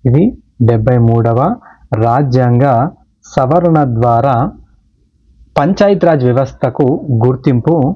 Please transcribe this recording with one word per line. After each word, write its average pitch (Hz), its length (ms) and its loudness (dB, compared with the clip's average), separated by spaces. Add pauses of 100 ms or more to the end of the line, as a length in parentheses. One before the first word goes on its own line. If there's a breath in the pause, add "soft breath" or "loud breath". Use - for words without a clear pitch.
ఇది 143 160 2 (460)
డెబ్బై 117 260 0 (100)
మూడవ 113 320 0 (640 loud breath)
రాజ్యాంగ 123 600 0 (720)
సవరణ 160 440 0 (180)
ద్వారా 120 380 0 (1200)
పంచాయతీరాజ్ 170 720 0
వ్యవస్థకు 131 580 -2 (380)
గుర్తింపు 127 500 0 (220)